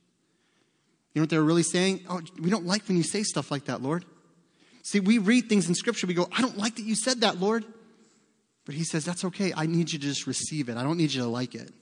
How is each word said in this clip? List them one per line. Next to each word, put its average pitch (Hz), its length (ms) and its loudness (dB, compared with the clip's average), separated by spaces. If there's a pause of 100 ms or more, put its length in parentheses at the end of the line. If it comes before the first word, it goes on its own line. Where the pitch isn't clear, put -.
(1120)
You 151 80 2
know - 20 6
what 156 60 0
they 165 80 2
were 156 60 6
really 165 200 6
saying? 185 460 2
"Oh, 180 120 -4 (180)
we 160 100 0
don't 185 160 0
like 202 220 -2
when 185 100 2
you 165 60 4
say 208 200 -2
stuff 151 280 -4
like 139 140 -6
that, 120 160 -6
Lord." 160 240 -4 (800)
See, - 160 0
we 202 180 4
read 233 320 4
things 196 180 4
in 175 80 2
Scripture, 214 320 -4
we 180 60 0
go, 180 220 2
"I 226 60 2
don't 233 160 0
like 226 200 -2
that 214 80 -10
you 220 100 0
said 247 260 0
that, 190 180 2
Lord." 214 240 2 (1000)
But 143 100 -10
he 165 80 -4
says, 160 200 -2
"That's 175 220 -6
okay. 185 300 -2
I 156 100 -2
need 165 260 2
you 165 60 -4
to 143 80 -8
just 139 220 -4
receive 131 420 -4
it. 117 80 -4
I 123 60 -4
don't 160 140 0
need 156 140 2
you 131 100 -2
to 120 60 -2
like 120 280 -4
it. - 260 -14